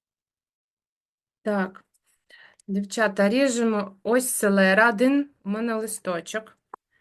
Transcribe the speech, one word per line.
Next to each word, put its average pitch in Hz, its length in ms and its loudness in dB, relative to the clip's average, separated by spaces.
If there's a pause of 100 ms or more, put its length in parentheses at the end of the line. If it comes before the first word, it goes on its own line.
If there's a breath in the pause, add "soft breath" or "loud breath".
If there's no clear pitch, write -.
(1400)
Так, 196 420 -4 (840 soft breath)
дівчата, 202 640 -2
ріжемо 226 720 0
ось 247 280 0
селера, 196 580 4
один 262 420 0 (140)
у 196 40 -12
мене 226 260 -4
листочок. 214 840 -8 (420)